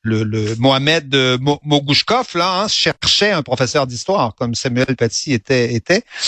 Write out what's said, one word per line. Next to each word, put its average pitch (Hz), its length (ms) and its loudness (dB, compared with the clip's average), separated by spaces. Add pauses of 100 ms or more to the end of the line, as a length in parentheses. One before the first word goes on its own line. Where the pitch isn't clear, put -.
le, 110 220 0
le 107 340 -2
Mohamed, 135 580 2
euh, 127 240 2
Mo-, 143 240 0
Mogouchkov, 147 720 0
là, 180 280 0
hein, 214 40 -4
cherchait - 640 0
un 170 100 0
professeur 127 460 0
d'histoire, 127 480 -2
comme 117 180 -4
Samuel 127 440 0
Paty 120 340 -2
était, 120 420 0
était. 175 300 0 (240)